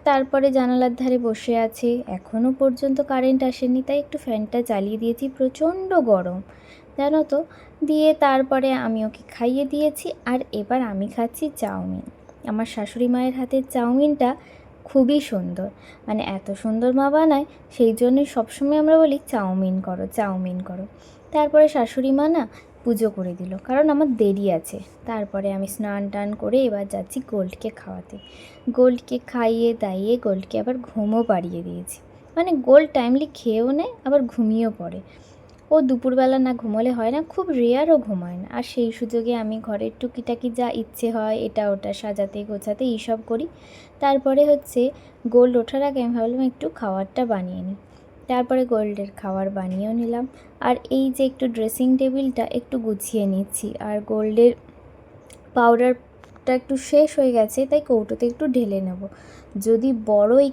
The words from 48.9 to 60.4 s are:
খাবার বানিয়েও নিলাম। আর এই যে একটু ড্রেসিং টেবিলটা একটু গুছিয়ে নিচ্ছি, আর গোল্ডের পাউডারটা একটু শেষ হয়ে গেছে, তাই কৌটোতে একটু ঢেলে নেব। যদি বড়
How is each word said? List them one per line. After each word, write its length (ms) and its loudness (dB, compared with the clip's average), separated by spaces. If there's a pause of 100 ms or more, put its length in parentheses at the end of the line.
খাবার 340 -4
বানিয়েও 420 -4
নিলাম। 360 -2 (320)
আর 160 2 (140)
এই 280 0
যে 60 2
একটু 240 -2
ড্রেসিং 480 0
টেবিলটা 480 0
একটু 340 -6
গুছিয়ে 480 -4
নিচ্ছি, 540 -4
আর 200 -4
গোল্ডের 520 4 (1040)
পাউডারটা 1000 2
একটু 220 -4
শেষ 420 2
হয়ে 140 4
গেছে, 340 0
তাই 140 2
কৌটোতে 460 0
একটু 200 -2
ঢেলে 340 0
নেব। 260 -6 (520)
যদি 340 2 (140)
বড় 360 6